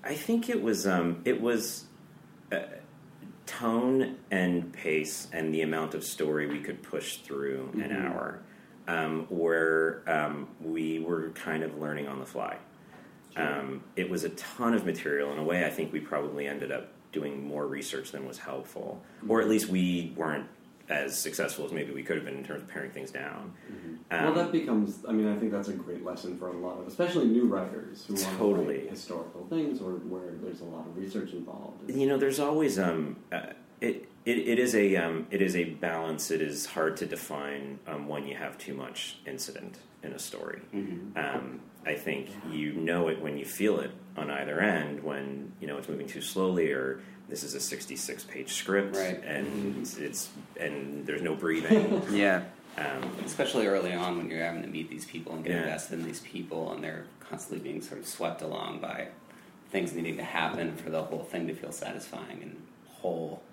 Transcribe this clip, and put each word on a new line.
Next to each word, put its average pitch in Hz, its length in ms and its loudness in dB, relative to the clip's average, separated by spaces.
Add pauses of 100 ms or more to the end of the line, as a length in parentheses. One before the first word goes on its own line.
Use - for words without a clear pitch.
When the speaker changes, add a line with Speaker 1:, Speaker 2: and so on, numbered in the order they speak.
Speaker 1:
I 143 100 -2
think 226 360 2
it 240 120 2
was, 98 240 2
um, 85 380 4
it 123 160 4
was, 113 440 0 (680)
uh, 98 60 2 (880)
tone 123 680 2 (140)
and 90 420 4
pace 78 600 0
and 80 220 0
the 80 80 4
amount 78 320 0
of 76 100 -4
story 76 420 0
we 73 140 -2
could 73 220 -8
push - 360 -6
through 67 560 -4
an 82 60 2
Speaker 2:
Mm-hmm. 67 260 0
Speaker 1:
hour, - 340 -2 (480)
um, 80 400 0
where, 82 760 6
um, 73 420 2 (120)
we 80 400 0
were 82 300 0
kind 80 320 -2
of 78 160 -4
learning 73 300 -2
on 67 120 -6
the 65 60 -8
fly. - 300 -4 (800)
Speaker 2:
Sure. 80 80 0 (180)
Speaker 1:
Um, 67 220 -4 (140)
it 90 120 2
was 82 160 0
a 85 60 0
ton 117 440 2
of 95 120 4
material. 71 460 2
In 76 60 -2
a 76 60 0
way, 85 200 4
I 78 60 4
think 78 220 -2
we 76 80 0
probably 73 460 -2
ended 69 260 -4
up 62 200 -4 (200)
doing 71 340 -2
more 71 200 -2
research 69 460 -6
than 67 140 -8
was 64 120 -10
helpful, - 640 -8 (260)
or 113 120 8
at 107 80 6
least 107 200 6
we 87 480 4
weren't 78 300 0 (440)
as 71 280 0
successful 76 460 -2
as 69 80 -4
maybe 71 200 -2
we 69 100 -6
could 78 140 0
have - 100 -2
been 69 100 -6
in 67 80 -6
terms 73 180 -6
of - 60 -14
paring 67 220 -6
things 67 200 -8
down. 71 440 -8 (180)
Speaker 2:
Mm-hmm. 82 220 -10 (160)
Speaker 1:
Um, - 140 4 (100)
Speaker 2:
Well, 170 100 4
that - 80 0
becomes, 107 460 4 (100)
I 110 40 2
mean, 107 140 6
I 104 120 4
think 110 120 2
that's 98 180 -2
a 95 40 -4
great 87 320 -6
lesson 90 320 -6
for 90 120 -4
a 87 40 -4
lot 90 260 -4
of, 90 80 -8
especially 175 400 4
new 117 200 8
writers - 600 0
who 104 80 -2
want 95 120 2
to 92 100 -2
Speaker 1:
Totally. 85 440 4
Speaker 2:
write - 100 -6
historical 85 580 -8
things 156 320 2
or 92 120 -2
where 90 400 -6 (100)
there's 90 180 -6
a 87 40 -10
lot 82 220 -8
of 82 100 -12
research 95 360 -4
involved. - 560 -8
It's 131 80 -2
Speaker 1:
You 135 100 6
know, 139 120 6
there's 135 200 4
always, 147 400 4
um, 80 380 2 (160)
uh, - 200 -4 (280)
it, - 260 0 (200)
it, 120 120 6
it 117 200 6
is 113 160 6
a, 98 220 8
um, 82 340 2
it 98 100 2
is 90 160 6
a 85 80 4
balance. 82 640 -2
It 80 120 2
is 73 240 -2
hard 80 320 2
to - 80 -2
define, 71 800 -6
um, 73 200 -4
when 73 200 -4
you 69 100 -6
have 71 220 -8
too - 160 -8
much 64 520 -8
incident - 520 -8 (240)
in - 100 -6
a - 60 -8
story. - 420 -6 (140)
Speaker 3:
Mm-hmm. 175 440 -4
Speaker 1:
Um, 65 420 -2 (260)
I 76 80 2
think 71 340 -2 (220)
Speaker 2:
Yeah. - 60 -4
Speaker 1:
you 76 180 0
know 82 340 4
it 78 140 0
when 73 160 -2
you 69 80 -6
feel 95 340 4
it 71 100 -4 (280)
on 73 120 -2
either 71 300 0
end, 76 420 2
when, 69 580 -4
you 78 60 -6
know, 71 120 -4
it's 69 100 -8
moving 69 180 -4
too - 160 -8
slowly, 90 500 4
or 65 280 0 (280)
this 71 140 -6
is 67 120 -6
a 69 60 -4
sixty-six - 640 -4
page - 280 -8
script, 98 440 2
Speaker 3:
Right. 90 280 0
Speaker 1:
and 71 220 -2 (400)
Speaker 2:
Mm-hmm. - 180 -8
Speaker 1:
it's, - 240 -4 (300)
and 71 480 -4
there's 73 160 -2
no 80 120 0
breathing. 82 720 4
Speaker 3:
<laughs> 104 40 -4
Yeah. 98 340 6 (340)
Speaker 1:
Um, 69 320 -2 (140)
Speaker 3:
Especially 127 420 2
early 92 260 4
on 87 260 0
when 82 120 -4
you're 82 140 -2
having 85 180 -2
to - 60 -6
meet 80 220 -4
these 80 140 -8
people 82 300 -8
and 80 100 -6
get 87 80 0
Speaker 1:
Yeah. 85 100 2
Speaker 3:
invested 80 380 -4
in 82 60 -4
these 82 140 -8
people, 85 520 -4
and 82 120 -6
they're 80 200 -6 (160)
constantly - 460 -8
being 73 160 -6
sort - 180 -10
of - 60 -10
swept - 360 -4
along 80 380 -4
by - 280 -6 (600)
things 90 240 0
needing 82 240 -2
to 82 60 -6
happen 80 520 0
for - 140 -8
the 80 120 0
whole 82 220 -4
thing 85 240 -2
to 80 60 -2
feel - 180 -8
satisfying - 680 -8
and - 200 -12 (260)
whole. 82 540 -4 (100)